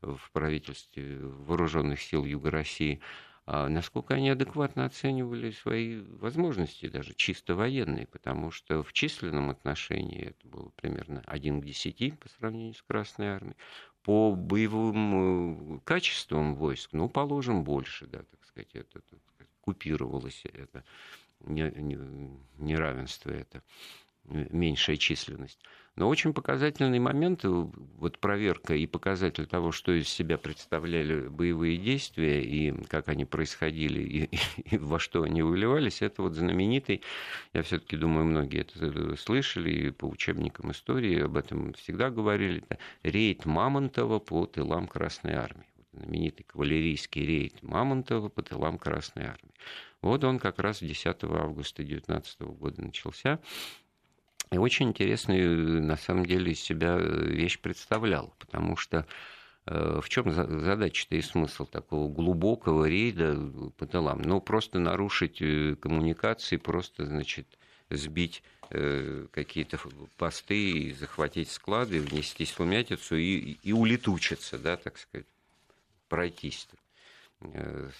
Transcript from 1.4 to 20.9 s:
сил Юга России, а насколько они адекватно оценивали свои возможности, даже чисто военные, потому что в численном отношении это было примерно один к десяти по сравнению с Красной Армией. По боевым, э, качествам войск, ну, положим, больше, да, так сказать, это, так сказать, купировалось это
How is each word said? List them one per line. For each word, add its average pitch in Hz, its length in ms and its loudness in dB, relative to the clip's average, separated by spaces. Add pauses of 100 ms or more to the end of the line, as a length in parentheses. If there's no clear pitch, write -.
сил 73 240 -2
Юга 71 240 -2
России, 76 500 0 (500)
а 73 200 0
насколько 82 440 -2
они 135 160 4
адекватно 135 540 0
оценивали 123 680 -2
свои 113 500 -4
возможности, 104 880 -2
даже - 240 -8
чисто - 420 0
военные, 110 500 0
потому 76 460 -4
что 78 320 -2
в - 80 -10
численном 78 580 0
отношении - 720 -4
это - 260 -12
было - 300 -14
примерно 71 500 -6
один 73 360 -2
к 71 40 -12
десяти 113 460 -4
по - 160 -18
сравнению 113 460 -8
с - 80 -20
Красной 104 460 -4
Армией. 98 280 -6 (480)
По 104 320 6
боевым, 92 1400 2
э, - 80 -12
качествам 76 680 2
войск, 71 360 -2
ну, 80 160 0
положим, 135 560 0
больше, 69 440 -4
да, - 120 -12
так - 240 -20
сказать, - 300 -18
это, - 260 -16
так - 200 -20 (140)
сказать, - 280 -20
купировалось 67 840 -4
это 65 400 -16 (560)